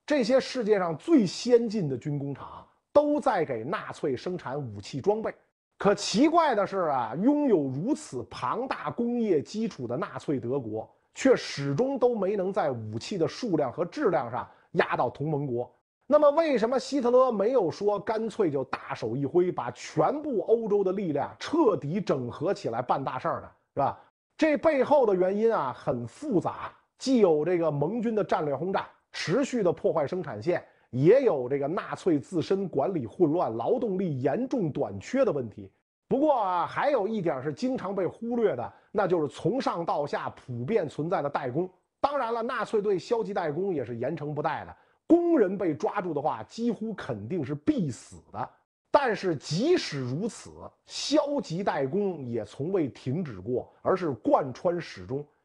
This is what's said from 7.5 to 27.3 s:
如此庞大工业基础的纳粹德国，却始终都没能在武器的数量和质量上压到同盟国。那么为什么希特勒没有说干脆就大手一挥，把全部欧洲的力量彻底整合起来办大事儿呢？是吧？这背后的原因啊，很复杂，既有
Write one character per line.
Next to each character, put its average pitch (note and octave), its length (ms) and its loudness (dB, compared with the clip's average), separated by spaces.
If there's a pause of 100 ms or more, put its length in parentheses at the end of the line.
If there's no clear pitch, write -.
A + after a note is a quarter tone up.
如 D3 300 -2
此 - 360 -8
庞 E3 360 -4
大 D#3 240 -6
工 A#3+ 300 -2
业 F#3 220 2
基 A3 260 -4
础 B2+ 180 -10
的 A#2 120 -4
纳 F3 200 -6
粹 C3+ 220 -4
德 A#2+ 180 -2
国， A2 320 -8 (240)
却 C4 220 6
始 C#3+ 380 -4
终 C4 240 0
都 B3 160 2
没 G3+ 220 -2
能 F#3 140 -2
在 F3+ 200 0
武 A2 280 -6
器 G3+ 200 -6
的 D#3 100 2
数 F#3+ 300 -2
量 C3+ 120 0
和 D3 140 -4
质 B3 240 -2
量 C#3+ 220 0
上 A#2 180 -6 (240)
压 - 240 0
到 C3+ 140 0
同 C#3+ 180 -6
盟 D3 180 -2
国。 A#2+ 240 -4 (360)
那 D4 120 6
么 D4 120 6
为 D4+ 260 4
什 G#3+ 100 2
么 B3+ 140 0
希 - 180 -4
特 A#3+ 120 2
勒 B3+ 200 6
没 G#3 200 2
有 G#3+ 200 2
说 G3+ 280 0
干 A3 320 -4
脆 F3+ 200 0
就 C3+ 140 -2
大 - 300 -8
手 A#2 200 -4
一 C#3 120 -2
挥， F3 260 2
把 B2 200 -6
全 G3+ 500 -2
部 C4+ 180 -2
欧 A3+ 260 2
洲 G3+ 160 2
的 F#3 80 0
力 F#3+ 220 -2
量 C#3 260 -4
彻 C4+ 380 2
底 D3 240 -4
整 C3+ 300 -2
合 E3 240 -2
起 C#3+ 160 -6
来 A2+ 100 -4
办 C#3 240 0
大 C3+ 140 -4
事 E3+ 100 -4
儿 C3 140 -2
呢？ F#2 60 -16 (260)
是 F3+ 60 0
吧？ B2 200 0 (380)
这 D4+ 180 4
背 D#4 260 4
后 C4+ 220 6
的 G#3 100 4
原 F#3 220 2
因 A3 180 2
啊， D3 220 0
很 A#2+ 300 -4
复 A#3 340 -2
杂， - 320 -6 (240)
既 C4 220 4
有 D#3+ 260 6